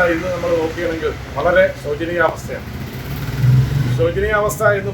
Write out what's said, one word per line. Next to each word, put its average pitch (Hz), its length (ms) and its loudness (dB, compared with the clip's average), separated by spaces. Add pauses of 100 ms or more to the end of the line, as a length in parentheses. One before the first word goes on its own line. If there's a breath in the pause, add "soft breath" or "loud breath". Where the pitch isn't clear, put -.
(140)
ഇന്ന് 175 200 -2
നമ്മൾ 170 160 -2 (100)
നോക്കുകയാണെങ്കിൽ 160 520 -2 (220)
വളരെ 175 400 4 (100)
ശോചനീയാവസ്ഥയാണ്. 160 840 -2 (1300)
ശോചനീയാവസ്ഥ 208 640 0
എന്ന് 202 320 2